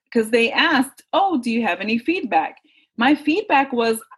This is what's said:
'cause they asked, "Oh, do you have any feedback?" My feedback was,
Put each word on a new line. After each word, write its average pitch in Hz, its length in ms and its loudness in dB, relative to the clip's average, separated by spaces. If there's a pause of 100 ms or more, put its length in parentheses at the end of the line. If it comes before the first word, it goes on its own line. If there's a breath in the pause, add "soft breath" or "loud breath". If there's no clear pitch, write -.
(120)
'cause 220 180 0
they 233 200 2
asked, 269 520 0 (100)
"Oh, 349 260 2
do 240 120 -4
you 233 120 -2
have 175 180 -2
any 220 180 -2
feedback?" 226 580 -2 (400 soft breath)
My 262 180 4
feedback 294 580 0
was, 226 280 -2 (180)